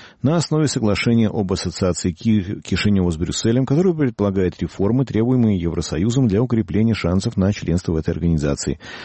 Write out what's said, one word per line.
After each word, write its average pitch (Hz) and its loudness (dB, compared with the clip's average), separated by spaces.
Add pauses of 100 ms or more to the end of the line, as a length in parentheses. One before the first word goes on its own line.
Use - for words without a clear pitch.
(220)
на 147 2
основе 156 0
соглашения 113 2
об 95 -2
ассоциации 90 -2
Ки-, 101 -2
Кишинёва 95 0
с 82 -2
Брюсселем, 110 0
которое 165 2
предполагает 101 0
реформы, 107 0
требуемые 113 2
Евросоюзом 87 0
для 101 2
укрепления 110 0
шансов 95 -2
на 95 2
членство 90 -2
в - 0
этой 78 -2
организации. 78 -2 (260)